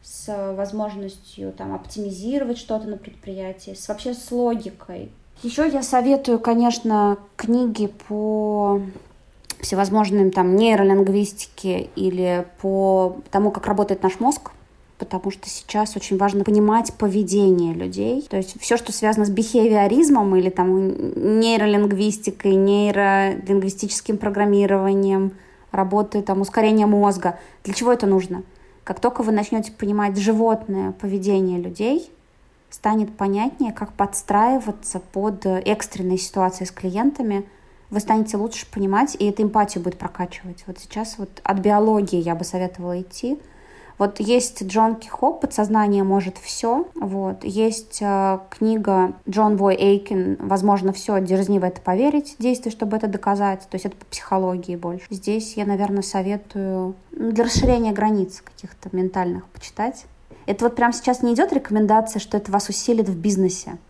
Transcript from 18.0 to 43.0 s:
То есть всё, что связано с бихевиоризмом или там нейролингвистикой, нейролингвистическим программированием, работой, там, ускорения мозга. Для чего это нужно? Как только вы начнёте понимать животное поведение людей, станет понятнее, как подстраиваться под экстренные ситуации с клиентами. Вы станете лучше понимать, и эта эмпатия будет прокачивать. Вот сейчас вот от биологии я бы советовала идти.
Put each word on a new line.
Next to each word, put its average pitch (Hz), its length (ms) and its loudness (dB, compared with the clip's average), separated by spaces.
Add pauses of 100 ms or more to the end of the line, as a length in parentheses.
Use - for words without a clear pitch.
То 202 80 -4
есть 190 220 -6
всё, - 180 0
что 233 160 -6
связано 208 320 2
с 202 40 -2
бихевиоризмом 220 1080 4
или 185 120 4
там 190 920 0
нейролингвистикой, 208 1120 2
нейролингвистическим 196 1600 2
программированием, 196 1160 2 (380)
работой, 202 500 0
там, 196 180 -2
ускорения 214 480 4
мозга. 202 500 2 (280)
Для 196 80 -6
чего 240 180 2
это 233 160 2
нужно? 185 360 0 (420)
Как - 140 -8
только 247 220 0
вы 226 100 0
начнёте 208 400 -2
понимать 202 460 -2
животное 214 760 0
поведение 190 680 0
людей, 208 500 -4 (600)
станет 214 440 -2
понятнее, 208 560 -2
как - 220 -10
подстраиваться 208 1080 0
под 196 460 -6
экстренные 190 720 -2
ситуации 185 480 -2
с - 60 -12
клиентами. 208 760 -2 (460)
Вы 208 80 -2
станете 214 380 0
лучше 226 280 -6
понимать, 202 540 0
и 208 100 2
эта 208 140 -2
эмпатия 208 360 0
будет 175 200 -6
прокачивать. 180 680 -10
Вот 185 140 -14
сейчас 220 400 -10
вот 196 100 -10 (140)
от 196 160 -2
биологии 208 600 2
я 170 140 -2
бы 165 100 -4
советовала 180 560 -6
идти. 240 380 -8 (600)